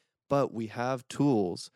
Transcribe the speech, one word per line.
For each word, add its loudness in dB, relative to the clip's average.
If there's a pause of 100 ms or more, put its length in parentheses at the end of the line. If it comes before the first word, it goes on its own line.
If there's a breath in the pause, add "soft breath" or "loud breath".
(280)
but 2
we -6
have -4
tools 2